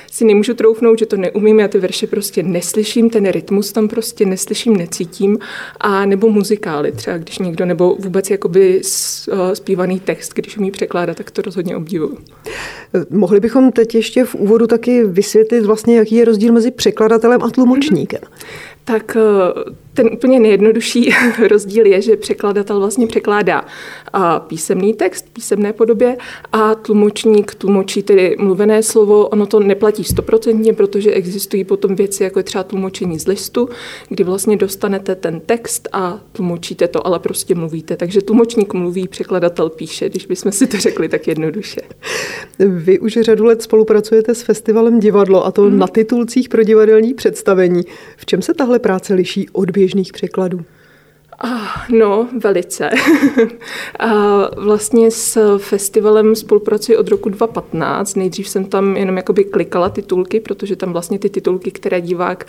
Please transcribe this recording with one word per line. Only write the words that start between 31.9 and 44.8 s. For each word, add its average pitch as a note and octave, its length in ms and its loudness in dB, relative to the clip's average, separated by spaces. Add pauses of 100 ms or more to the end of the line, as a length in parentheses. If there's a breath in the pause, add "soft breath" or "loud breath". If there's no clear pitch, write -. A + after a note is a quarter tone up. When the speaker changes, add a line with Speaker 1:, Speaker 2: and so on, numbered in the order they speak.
Speaker 1:
věci, E3 280 -2
jako F#3+ 160 -2
je F3+ 40 0
třeba F#3+ 200 -6
tlumočení F#3+ 560 -6
z - 80 -8
listu, A#3+ 420 -2 (400 loud breath)
kdy G3 140 -2
vlastně G3 340 0
dostanete G3 580 -4
ten E3 240 -6
text - 520 -4
a F#3+ 280 -6 (120)
tlumočíte F3 560 -4
to, E3+ 200 -6
ale F3 120 0
prostě - 360 -4
mluvíte. E3 420 -6
Takže F3+ 240 0
tlumočník A3+ 520 2
mluví, F3+ 340 -4
překladatel E3+ 640 -2
píše, D#3+ 400 -8
když - 160 -8
bychom F#3 260 -4
si B3+ 160 2
to G#3 100 -4
řekli F3+ 320 -2
tak - 180 -4
jednoduše. D#3 540 -6 (800 loud breath)
Speaker 2:
Vy F#3 400 2
už A3 220 -4
řadu A3 240 2
let A3 160 4
spolupracujete A3 760 2
s A#3 60 -8
festivalem A3+ 580 2